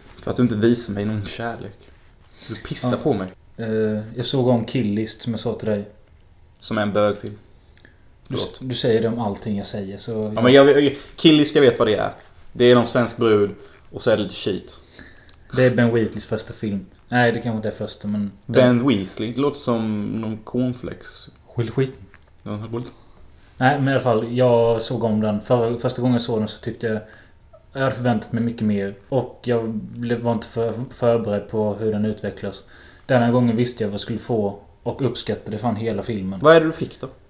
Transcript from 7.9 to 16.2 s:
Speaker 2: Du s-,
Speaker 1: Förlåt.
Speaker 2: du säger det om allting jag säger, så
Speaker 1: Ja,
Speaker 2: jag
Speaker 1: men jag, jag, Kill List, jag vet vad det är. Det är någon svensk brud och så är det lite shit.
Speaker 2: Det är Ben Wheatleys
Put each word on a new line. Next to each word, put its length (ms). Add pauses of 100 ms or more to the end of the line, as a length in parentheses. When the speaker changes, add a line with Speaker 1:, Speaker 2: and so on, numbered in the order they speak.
Speaker 2:
Du 80
s-, 60 (160)
Speaker 1:
Förlåt. 120
Speaker 2:
du 40
säger 280
det 60
om 100
allting 380
jag 100
säger, 300
så 160
Speaker 1:
Ja, 220
Speaker 2:
jag 100
Speaker 1:
men 80
jag, 320
jag, 120 (200)
Kill 200
List, 180
jag 80
vet 160
vad 100
det 60
är. 160 (420)
Det 180
är 40
någon 120
svensk 300
brud 340 (420)
och 100
så 80
är 60
det 60
lite 120
shit. 440 (800)
Speaker 2:
Det 60
är 80
Ben 240
Wheatleys 320